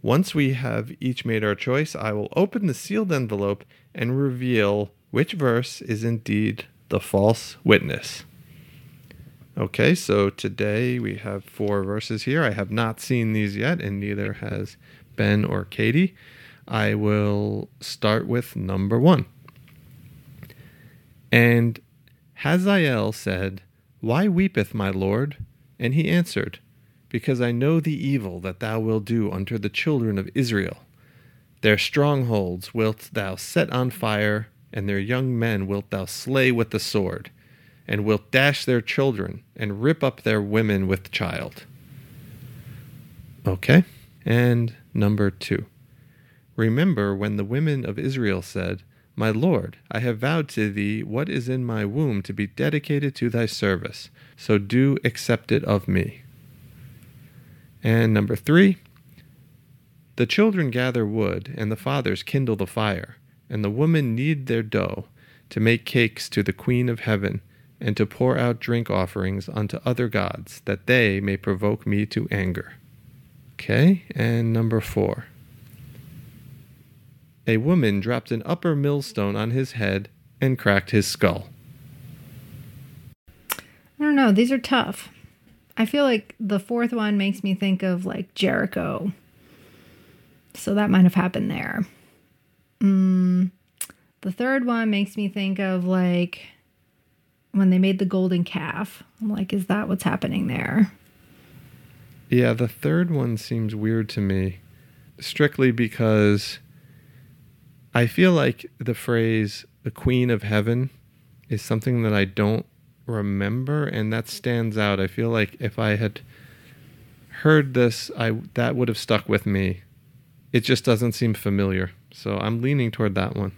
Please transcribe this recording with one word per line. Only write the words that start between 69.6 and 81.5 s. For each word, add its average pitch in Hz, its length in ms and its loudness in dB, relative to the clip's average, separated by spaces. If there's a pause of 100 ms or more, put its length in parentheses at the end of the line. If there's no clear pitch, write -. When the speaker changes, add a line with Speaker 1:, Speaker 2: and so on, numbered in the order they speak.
Speaker 1:
other 123 220 0
gods, - 580 -6
that 101 220 -4
they 113 340 4
may 98 160 -2
provoke 101 500 -2
me 101 200 0
to - 220 -4
anger." 92 440 -4 (800)
Okay, 160 500 2 (120)
and 117 380 0
number 113 280 0
four. - 440 -2 (2250)
"A 113 80 4
woman 120 440 2
dropped 120 300 -4
an 117 140 -2
upper 170 300 -2
millstone 139 640 -2
on 113 140 -2
his 131 220 -2
head 101 360 -2 (320)
and 131 180 2
cracked 98 320 2
his 104 160 4
skull." - 400 0 (2500)